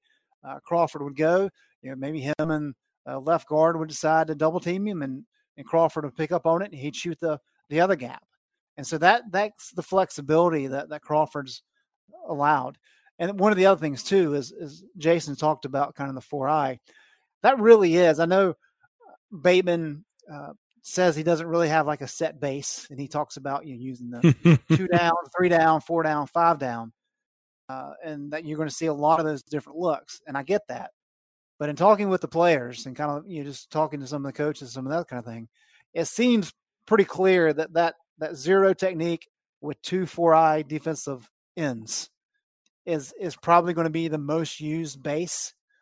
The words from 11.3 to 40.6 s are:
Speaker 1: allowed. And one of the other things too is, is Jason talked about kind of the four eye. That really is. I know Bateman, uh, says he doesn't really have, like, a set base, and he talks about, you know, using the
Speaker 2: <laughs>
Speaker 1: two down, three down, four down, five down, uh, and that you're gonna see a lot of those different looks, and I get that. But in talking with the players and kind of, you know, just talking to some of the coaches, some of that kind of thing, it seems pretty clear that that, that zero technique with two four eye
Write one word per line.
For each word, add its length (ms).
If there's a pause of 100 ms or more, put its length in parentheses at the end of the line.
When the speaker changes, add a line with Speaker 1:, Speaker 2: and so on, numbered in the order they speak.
Speaker 1:
allowed. 480 (420)
And 200
one 120
of 60
the 80
other 160
things 220
too 320
is, 160
is 320 (140)
Jason 380
talked 300
about 300
kind 140
of 60
the 60
four 260
eye. 320 (640)
That 160
really 380
is. 220
I 60
know 280 (800)
Bateman, 760 (260)
uh, 220 (300)
says 320
he 60
doesn't 240
really 240
have, 160
like, 160
a 60
set 320
base, 500
and 100
he 80
talks 300
about, 300
you 80
know, 40
using 300
the 560
Speaker 2:
<laughs> 100
Speaker 1:
two 120
down, 260 (240)
three 120
down, 300
four 220
down, 240
five 320
down, 340 (800)
uh, 240 (100)
and 280
that 140
you're 120
gonna 140
see 160
a 60
lot 260
of 80
those 160
different 340
looks, 480
and 100
I 60
get 280
that. 200 (720)
But 100
in 60
talking 340
with 120
the 60
players 600
and 80
kind 160
of, 160
you 160
know, 80
just 180
talking 300
to 80
some 180
of 80
the 20
coaches, 380
some 140
of 40
that 160
kind 120
of 120
thing, 160 (460)
it 120
seems 460 (360)
pretty 180
clear 480
that 200
that, 200 (240)
that 180
zero 380
technique 560 (320)
with 220
two 240
four 260
eye 300